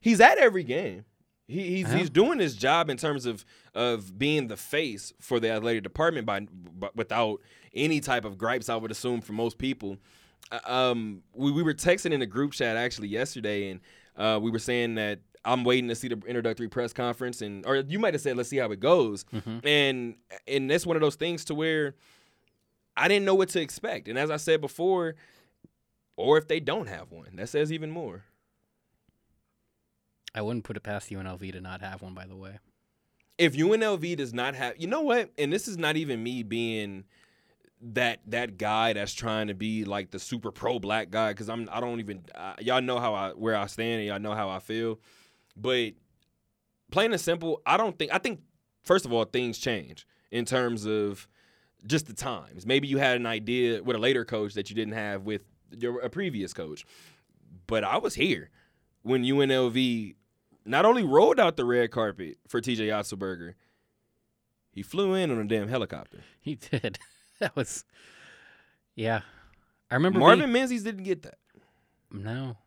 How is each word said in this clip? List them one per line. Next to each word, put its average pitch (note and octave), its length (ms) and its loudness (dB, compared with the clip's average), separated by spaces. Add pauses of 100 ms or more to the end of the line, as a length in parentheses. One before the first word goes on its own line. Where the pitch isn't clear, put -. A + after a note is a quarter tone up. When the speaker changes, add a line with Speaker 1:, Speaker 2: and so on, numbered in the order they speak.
Speaker 1:
He's A3 200 6
at E4+ 180 12
every G3+ 260 6
game. A#2 400 -4 (420)
He, F3+ 300 -4
he's, F#3 100 0
Speaker 2:
Uh-huh. A#2+ 100 2
Speaker 1:
he's E3+ 140 2
doing A#3 280 4
his D#3 180 0
job D3+ 340 2
in B2+ 80 -2
terms C#3+ 280 -2
of, A2 180 -6 (300)
of G#2+ 440 -2
being C#3+ 300 0
the G#2 80 -8
face C#3 640 -4
for B2 220 0
the A2+ 100 2
athletic A2 320 0
department D#3 440 0
by, G2+ 140 0
by, F2+ 540 -12
without A2 460 0 (340)
any D3+ 260 0
type B2 260 -2
of G2 120 -10
gripes, A2+ 300 -2
I A#2 80 -2
would A2 140 -6
assume, A#2+ 320 -4
for - 100 -12
most A2+ 260 -2
people. B2 380 -6 (560)
Uh, A2+ 80 -8 (100)
um, A#2+ 520 0 (120)
we, C#3 160 0
we D3+ 120 2
were D#3+ 120 2
texting F3 380 2
in C#3 100 0
a A#2+ 40 -2
group C3+ 260 -2
chat A2+ 240 0
actually A#2 320 -4
yesterday, G#2 600 -2
and, F#2 100 -12 (360)
uh, A2 240 2
we A2+ 100 0
were A2+ 80 0
saying A#2+ 380 0
that G#2 240 -2 (240)
I'm B2 200 2
waiting B2 240 4
to A#2 80 -2
see B2 120 -8
the A2+ 180 -4
introductory A#2 420 -2
press A#2+ 240 -4
conference, B2 480 -4
and, G2+ 260 -8
or C3+ 100 4
you C#3 220 0
might G#3+ 160 2
have D3 60 0
said, C3 160 0
"Let's A#2+ 140 -2
see C3+ 80 0
how A#2 120 0
it G2 100 -6
goes." B2 520 4
Speaker 2:
Mm-hmm. A2+ 340 -6
Speaker 1:
And, C3+ 500 2 (300)
and C3+ 240 0
that's E3 160 2
one E3 100 2
of D#3 60 4
those D3 140 4
things E3 300 -4
to D#3+ 80 -4
where D#3 400 -2 (1000)
I D3 120 4
didn't G3+ 160 4
know F#3+ 100 6
what F#3+ 160 4
to F3+ 100 0
expect. D#3+ 460 -8
And A2+ 120 -4
as D3+ 120 0
I D3+ 60 -2
said D#3 240 2
before, E3 540 0 (1000)
or C3 200 6
if D#3 100 4
they D#3+ 140 0
don't D3+ 280 -2
have F2 220 -12
one, E2 260 -18
that G#2+ 120 -8
says D3+ 240 0
even D#3 180 -6
more. A#2 340 -10 (2000)
Speaker 2:
I G#2+ 80 -4
wouldn't A2+ 220 -4
put G#2 120 -10
it G2+ 60 -10
past G#2 280 -8
U F#2+ 100 -10
N F#2 60 -8
L F#2 100 -10
V F#2 160 -12
to F#2 80 -14
not F#2 200 -12
have G2 220 -12
one, F#2 120 -16
by F#2 120 -16
the F#2+ 100 -20
way. G2+ 220 -18 (800)
Speaker 1:
If D#3 180 4
U E3 160 4
N A3+ 100 4
L G#3+ 140 2
V E3+ 200 -4
does B2+ 180 -6
not B2+ 200 -2
have, B2+ 240 -4
you E3 80 -8
know C#4 160 -2
what? A#3+ 360 2
And D3 140 0
this G#3+ 160 -2
is F#3+ 100 -8
not D#3 180 0
even C#3 260 -2
me A#2+ 200 -4
being G#2+ 600 -4 (760)
that, A#2 460 -2
that A2 320 -6
guy A2 340 2
that's G#2 220 -4
trying A2 320 -2
to G2+ 80 -4
be, A2 300 -4
like, G2+ 260 -4
the F#2+ 80 -10
super A#2 320 -6
pro A#2+ 300 -2
black G#2 300 -2
guy, G#2+ 220 0
'cause G#2 160 -10
I'm, A2+ 220 -8
I G#2 80 -6
don't A#2+ 220 -4
even, G2+ 240 -10 (100)
I, F#2 260 -12
y'all B2+ 220 2
know B2 160 0
how A#2 160 0
I, G2 160 -2
where A2 240 -2
I G2+ 120 0
stand A2+ 340 -2
and G#2 80 -4
y'all G2+ 100 -4
know G#2 160 -4
how G#2+ 140 -2
I F#2+ 100 -6
feel. A2 400 -4 (580)
But A#2 360 0 (960)
plain A3+ 220 4
and F3+ 80 0
simple, E3 440 -2
I D#3 120 4
don't G#3+ 200 2
think, D3+ 160 -4
I F#3 60 2
think, G#3 220 -4 (420)
first F#3 220 4
of B2 80 -2
all, A#2 120 4
things B2 340 -2
change F2 480 -6 (260)
in A#2+ 120 -2
terms A#2+ 420 0
of G#2 420 -2 (580)
just D3 200 0
the A2+ 80 -14
times. F#2 520 -10
Maybe C#3 220 4
you C3+ 100 2
had B2+ 180 4
an A#2+ 100 -2
idea A2+ 560 0
with B2 120 0
a A2 60 -2
later B2 240 2
coach G#2+ 300 -4
that G2+ 140 -4
you G#2 60 -12
didn't G#2+ 200 -4
have G#2 280 -6
with G#2 200 -4 (280)
your, A#2+ 300 -6
a A#2+ 100 -6
previous C3 420 -6
coach. D#2 320 -12 (840)
But A2 160 0
I G#2+ 140 0
was - 180 -4
here C3+ 340 0 (520)
when B2 200 0
U C3+ 180 2
N C3+ 120 4
L B2+ 180 4
V A#2 460 -2 (480)
not D#3 200 2
only A#3 200 6
rolled F3 340 6
out E3+ 180 4
the B2+ 80 -2
red A#2+ 280 2
carpet G2 460 -4 (100)
for A#2+ 120 -2
T B2 140 -2
J A2 140 0
Otzelberger, F#2+ 640 -6 (1160)
he G2 100 -12
flew F#3 320 0
in F#3 160 2
on A#2+ 80 0
a A2 60 -2
damn G#2 240 0
helicopter. A2+ 500 -6 (220)
Speaker 2:
He C#3+ 160 -8
did. A2 480 -4
<laughs> - 40 -20 (320)
That - 140 -2
was, - 300 -4 (1120)
yeah. A2 240 0 (720)
I - 20 -2
remember F3 240 4
Speaker 1:
Marvin F#3 220 10
Speaker 2:
being C4+ 140 2
Speaker 1:
Menzies B3 280 2
didn't G3 220 -6
get F3 180 -4
that. - 160 -18 (720)
Speaker 2:
No. A2+ 460 -8 (100)